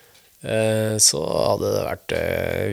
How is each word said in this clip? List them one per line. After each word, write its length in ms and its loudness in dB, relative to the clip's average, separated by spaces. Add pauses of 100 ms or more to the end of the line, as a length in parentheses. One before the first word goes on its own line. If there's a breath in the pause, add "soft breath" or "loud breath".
(440 soft breath)
eh, 560 0
så 240 4
hadde 480 0
det 140 0
vært, 320 -4
eh, 560 -2